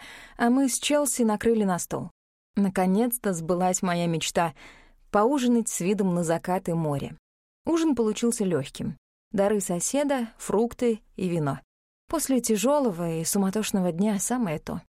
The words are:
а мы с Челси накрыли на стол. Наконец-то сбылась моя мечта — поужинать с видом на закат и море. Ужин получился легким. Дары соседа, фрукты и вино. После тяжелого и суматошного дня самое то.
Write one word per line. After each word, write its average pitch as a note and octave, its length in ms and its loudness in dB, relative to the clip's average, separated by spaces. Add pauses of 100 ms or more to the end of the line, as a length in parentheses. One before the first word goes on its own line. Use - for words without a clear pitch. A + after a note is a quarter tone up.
(380)
а A#3+ 140 2
мы C4 180 2
с A#3+ 80 -2
Челси C#4+ 460 0
накрыли A3 400 2
на F3+ 160 0
стол. - 320 -8 (440)
Наконец-то G3 800 2
сбылась F3+ 480 0
моя F3 240 0
мечта — E3+ 480 0 (560)
поужинать A#3+ 600 2
с - 100 -4
видом F#3+ 340 0
на F3 100 0
закат F3 460 -2
и E3+ 40 0
море. D3+ 440 -2 (480)
Ужин D#4+ 300 2
получился A#3 480 0
легким. C#3+ 520 -2 (360)
Дары G3+ 280 2
соседа, B3+ 680 -2 (100)
фрукты A#3 640 0 (140)
и F#3 140 -4
вино. D3+ 320 -2 (460)
После C4+ 320 0
тяжелого G#3+ 800 0
и E3 60 -4
суматошного G3 680 0
дня G3 280 0
самое G#3 400 -2
то. E3 320 -8